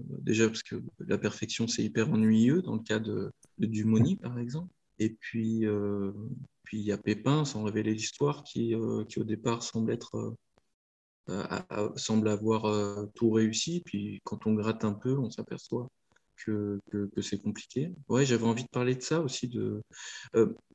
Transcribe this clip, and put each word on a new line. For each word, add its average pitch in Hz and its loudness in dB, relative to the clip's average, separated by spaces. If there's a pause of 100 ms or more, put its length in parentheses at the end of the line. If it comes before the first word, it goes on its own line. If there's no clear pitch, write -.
(200)
déjà 110 4
parce 110 0
que - -8 (240)
la 98 0
perfection, 110 -2
c'est 117 -2
hyper 113 0
ennuyeux 110 6
dans 123 -4
le 110 -2
cas 110 0
de, 104 -4 (260)
de - 2
Dumoni, 110 4
par 120 -6
exemple. 143 -6 (280)
Et 110 2
puis, 113 -2
euh, 101 0 (500)
puis - -8
il 104 -4
y 104 0
a 101 0
Pépin, 131 2
sans 110 -4
révéler 107 0
l'histoire, 143 -2
qui, 117 0
euh, 110 -2
qui - -8
au 123 0
départ 117 -2
semble 113 -2
être, 113 -6 (920)
euh, 92 -4
a-, - -6 (200)
a-, - -4
semble 110 2
avoir, 107 2
euh, 104 0 (100)
tout 117 4
réussi. 110 2
Puis 101 -6
quand - -6
on 110 4
gratte 110 0
un 107 2
peu, 127 0
on 123 -2
s'aperçoit - -6 (560)
que, 104 -2 (140)
que, 104 -2
que - -4
c'est 101 -4
compliqué. 127 -4 (180)
Ouais, 131 4
j'avais 117 2
envie 117 2
de - -16
parler 127 2
de 127 -10
ça 156 0
aussi. 135 -2
De... 107 -4 (540)
Euh, 110 6 (200)